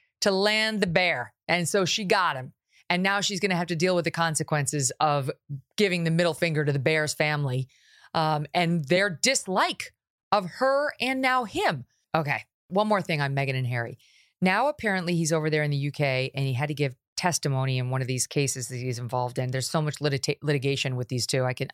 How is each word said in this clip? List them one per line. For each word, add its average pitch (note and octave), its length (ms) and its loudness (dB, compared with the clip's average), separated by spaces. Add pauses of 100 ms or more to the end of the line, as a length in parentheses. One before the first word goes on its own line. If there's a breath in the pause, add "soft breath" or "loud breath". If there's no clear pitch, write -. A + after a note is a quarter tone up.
(220 soft breath)
To G3+ 100 2
land G#3+ 500 2
the G3 60 2
bear. E3 460 0 (140)
And F3 200 2
so G3+ 160 2
she G#3 220 -2
got F3+ 300 2
him. C3 180 -10 (380 soft breath)
And F3+ 120 2
now G3+ 180 2
she's F#3+ 180 -2
gonna F#3+ 160 2
have E3+ 120 0
to F3 80 -2
deal F3+ 200 2
with E3+ 100 0
the E3 60 -2
consequences D3+ 880 0
of C#3+ 300 2 (480)
giving F3+ 280 2
the E3 60 2
middle E3 220 4
finger D#3 320 0
to C#3+ 60 2
the C#3+ 80 2
bear's D#3 340 2
family, C#3+ 540 0 (480 soft breath)
um, D#3 360 0
and E3+ 340 2
their F#3 260 2
dislike A3 840 0 (380)
of G3 160 2 (100)
her C#4 420 2
and C4 220 -2
now B3+ 220 2
him. A3 420 -2 (300)
Okay, C#3+ 300 0 (220)
one G3+ 200 0
more G#3 160 2
thing D#3 180 -2
on C#3 140 0
Meghan C#3 200 0
and B2+ 120 -2
Harry. A#2+ 320 -4 (420 soft breath)
Now, G3 280 4
apparently, F#3 460 -2
he's E3 160 2
over D#3 200 2
there D3+ 100 2
in D3 80 0
the C#3+ 80 0
U C#3 140 -2
K C3 420 0
and C3+ 140 -2
he C3+ 60 0
had C#3 160 -2
to D3+ 40 -2
give C#3 220 -2 (200)
testimony C3 640 0
in B2+ 140 -2
one C3 100 -2
of B2+ 60 -4
these B2+ 180 -2
cases C3+ 440 -2
that B2+ 80 -8
he's B2 200 -6
involved B2 400 -4
in. B2+ 140 -2
There's B2+ 180 -4
so D#3+ 140 0
much D3 180 -4
litita-, C#3+ 400 -2
litigation C#3 540 0
with B2 140 -6
these B2+ 180 -4
two. C3 160 0
I B2+ 100 -2
can, B2+ 200 -6